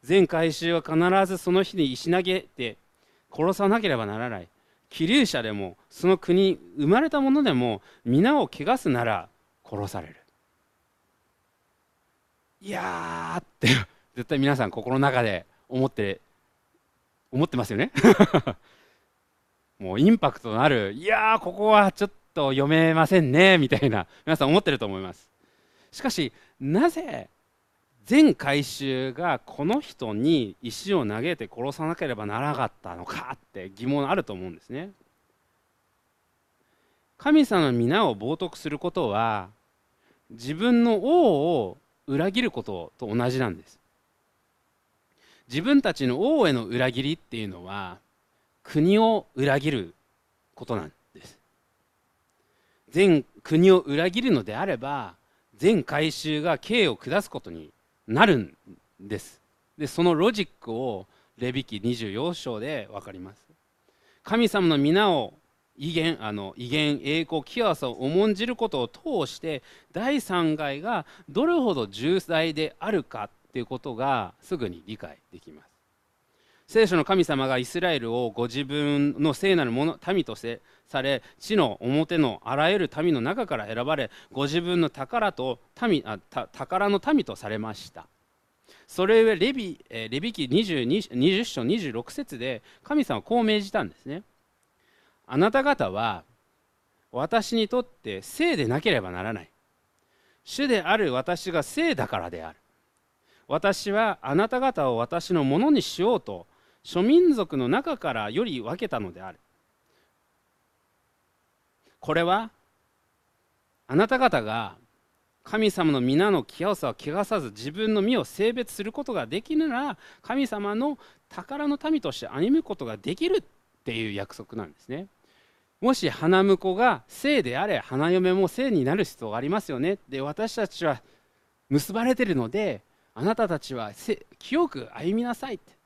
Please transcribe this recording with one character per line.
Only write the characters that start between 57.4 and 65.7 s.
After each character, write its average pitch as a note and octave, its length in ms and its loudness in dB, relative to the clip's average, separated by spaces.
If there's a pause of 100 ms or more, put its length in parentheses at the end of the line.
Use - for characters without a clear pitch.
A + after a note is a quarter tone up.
に D#2+ 180 -14 (360)
な D#3+ 200 6
る F3 120 4
ん F2 200 -6 (420)
で G#2 200 -8
す。 - 200 -20 (380)
で、 D3 100 -6
そ E3+ 160 0
の F3 100 6
ロ F#3 180 2
ジ G#3 120 -4
ッ - 60 -6 (100)
ク A2+ 140 -10
を A2+ 340 -6 (300)
レ B2 160 -4
ビ C3 100 -4
記 G#2 180 -10
二 A#2+ 140 -2
十 A2 160 -8
四 D#3 240 -4
章 A2 240 -8
で B2 320 -8
わ G2+ 100 -14
か G2 120 -18
り F#2 60 -16
ま F#2+ 140 -16
す。 - 120 -20 (800)
神 A3+ 260 2
様 F#3+ 180 2
の D#3 100 4
皆 F3 320 4
を C3+ 240 0 (440)